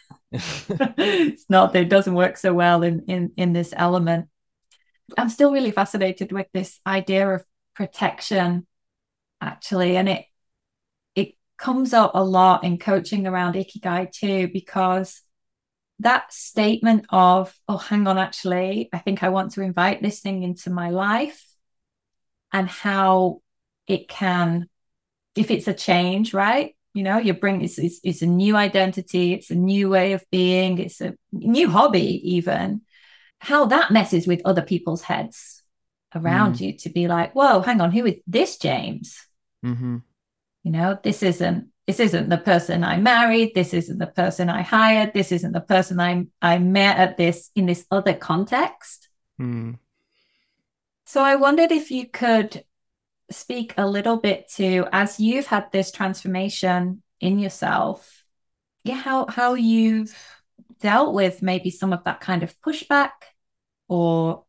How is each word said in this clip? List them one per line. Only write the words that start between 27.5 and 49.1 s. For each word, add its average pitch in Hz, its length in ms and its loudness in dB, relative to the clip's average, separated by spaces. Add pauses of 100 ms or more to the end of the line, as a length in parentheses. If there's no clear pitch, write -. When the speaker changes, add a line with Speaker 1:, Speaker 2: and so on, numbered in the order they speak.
Speaker 2:
it's, - 180 -6
it's, 170 240 -4
it's 175 180 -4
a 165 60 0
new 190 280 4
identity, 190 800 0
it's - 180 -8
a 175 40 -2
new 196 340 0
way 190 240 2
of 190 180 -6
being, 185 480 0
it's 175 220 -10
a 180 140 -8 (160)
new 262 380 2
hobby 180 680 2
even, 185 440 -2 (580)
how 285 280 2
that 277 240 2
messes 190 360 2
with 175 180 0
other 185 160 2
people's 170 420 -4
heads - 600 -10 (520)
around 170 400 2
Speaker 1:
Mm. 120 60 -8
Speaker 2:
you 190 180 -8
to - 100 -12
be 175 180 -2
like, 170 280 -2
"Whoa, 254 260 6
hang 226 200 0
on, 170 100 2
who 233 140 0
is 208 220 0
this 226 300 0
James?" - 600 -6 (480)
Speaker 1:
Mm-hmm. 123 320 -4 (680)
Speaker 2:
You 170 80 -4
know, 175 320 -2
this - 180 -4
isn't, 175 460 -2 (180)
this - 140 -4
isn't 170 300 0
the 170 80 2
person 175 460 0
I 170 140 0
married, 226 560 4
this 180 200 0
isn't 170 260 -4
the 165 80 -4
person 180 420 -2
I 170 140 -4
hired, 220 500 2
this 196 180 -2
isn't 170 220 -2
the 170 80 -4
person 185 380 0
I, 175 260 0 (160)
I 170 160 4
met 196 400 4
at 185 200 2
this, 170 380 0
in 185 120 2
this 175 240 -2
other 196 240 2
context. - 920 -4 (300)